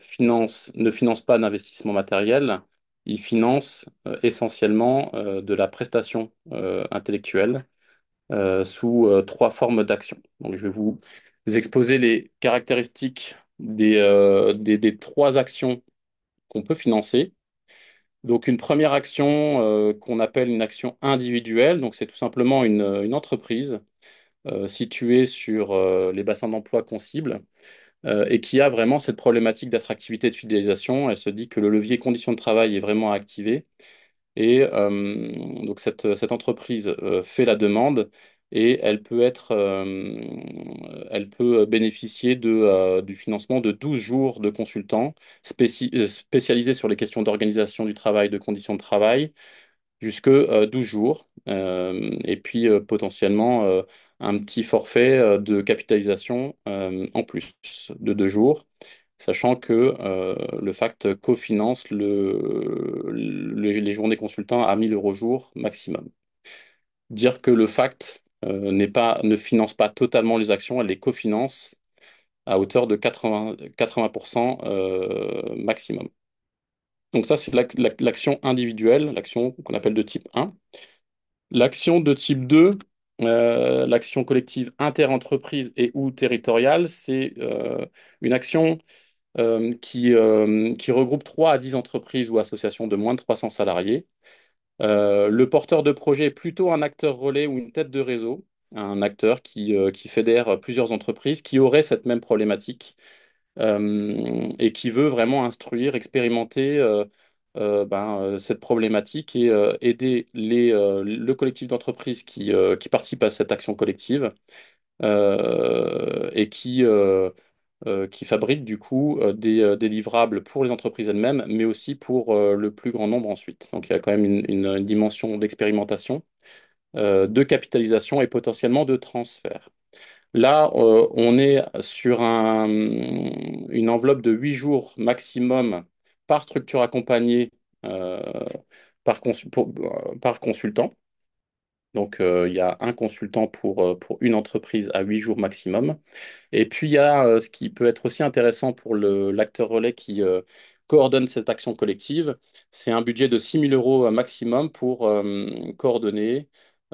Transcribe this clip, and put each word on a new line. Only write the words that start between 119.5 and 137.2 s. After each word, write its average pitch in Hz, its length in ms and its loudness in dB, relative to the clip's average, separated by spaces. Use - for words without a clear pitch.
euh, 101 160 4
des 110 120 -2
livrables 113 540 0
pour 135 220 -4
les 123 60 -2
entreprises 113 380 -6
elles-mêmes, 117 400 0
mais 110 160 0
aussi 113 300 -4
pour, 123 400 -2
euh, 101 200 4
le 104 180 -2
plus 117 200 -8
grand 107 160 -2
nombre 113 200 -2
ensuite. - 440 -12
Donc 87 160 -10
il - 40 0
y 92 40 2
a - 20 2
quand 101 140 0
même 104 120 4
une, 101 240 2
une, 98 180 0
une 98 200 -2
dimension 107 500 0
d'expérimentation, 107 840 -2
euh, 98 300 4
de 113 160 4
capitalisation 123 800 2
et 123 60 2
potentiellement 123 580 0
de 131 100 2
transfert. - 720 -10
Là, 147 400 6
euh, 113 380 8
on 117 260 4
est 139 240 6
sur 117 420 0
un, 110 460 2
une 113 1200 -2
enveloppe 123 320 2
de 113 80 2
huit 131 240 0
jours 135 420 -2
maximum 123 880 -2
par 147 180 0
structure - 380 -4
accompagnée, 120 680 0